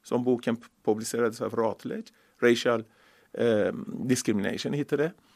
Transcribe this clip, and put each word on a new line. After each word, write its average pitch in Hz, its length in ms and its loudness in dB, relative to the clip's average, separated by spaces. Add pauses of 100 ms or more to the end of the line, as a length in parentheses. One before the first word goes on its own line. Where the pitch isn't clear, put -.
som 123 200 0
boken 120 340 2 (280)
publicerades 113 560 0
av 107 140 -4
Routledge, 113 520 -4 (340)
Racial, 120 420 4 (500)
eh, 107 400 2 (140)
Discrimination 113 840 -2
heter 143 240 -2
det. 156 140 0 (240)